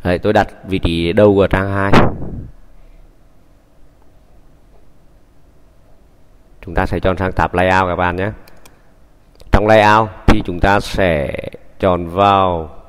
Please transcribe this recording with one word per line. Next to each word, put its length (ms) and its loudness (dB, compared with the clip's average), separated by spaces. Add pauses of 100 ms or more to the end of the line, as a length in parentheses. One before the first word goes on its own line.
Đấy, 140 0
tôi 140 -2
đặt 160 2 (200)
vị 100 -4
trí 340 -4
đầu 220 4
của 120 2
trang 260 -2
hai. 200 0 (4000)
Chúng 140 -14
ta 120 -2
sẽ 140 -4
chọn 160 -2
sang 160 -4
tab 220 -2
layout 340 2
các 80 -4
bạn 200 -2
nhé. 140 -4 (1200)
Trong 140 2
layout 420 4 (180)
thì 180 4
chúng 160 -8
ta 200 2
sẽ 560 -2 (440)
chọn 280 0
vào 640 0 (180)